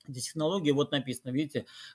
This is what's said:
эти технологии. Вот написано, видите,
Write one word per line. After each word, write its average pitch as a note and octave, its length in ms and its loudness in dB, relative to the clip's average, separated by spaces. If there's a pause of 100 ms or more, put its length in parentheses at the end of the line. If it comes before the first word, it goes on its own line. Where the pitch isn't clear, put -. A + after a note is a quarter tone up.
эти C3 100 -8
технологии. D#3+ 520 2
Вот C#3 200 4
написано, B2+ 400 -4
видите, C#3 340 0 (300)